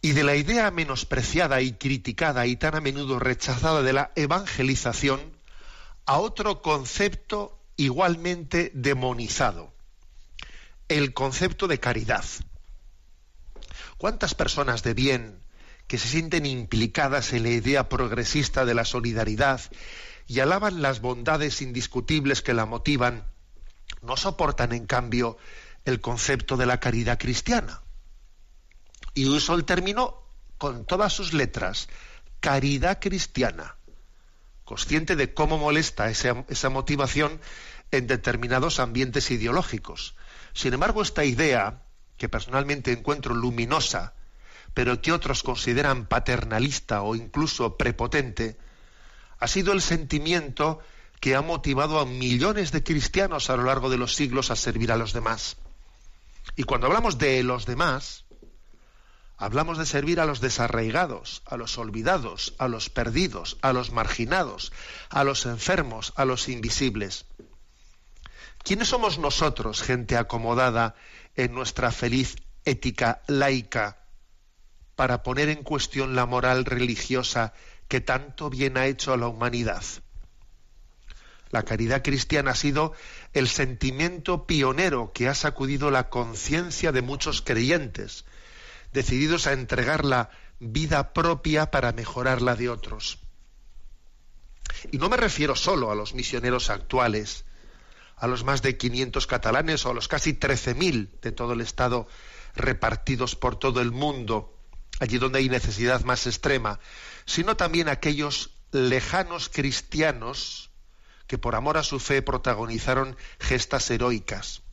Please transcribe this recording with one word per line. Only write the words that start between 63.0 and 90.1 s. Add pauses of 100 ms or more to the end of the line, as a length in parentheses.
a
los
marginados, (380)
a
los
enfermos,
a
los
invisibles. (1400)
¿Quiénes
somos
nosotros,
gente
acomodada (400)
en
nuestra
feliz (300)
ética
laica, (920)
para
poner
en
cuestión
la
moral
religiosa (340)
que
tanto
bien
ha
hecho
a
la
humanidad? (1700)
La
caridad
cristiana
ha
sido (400)
el
sentimiento
pionero
que
ha
sacudido
la
conciencia
de
muchos
creyentes, (680)
decididos
a
entregar
la (280)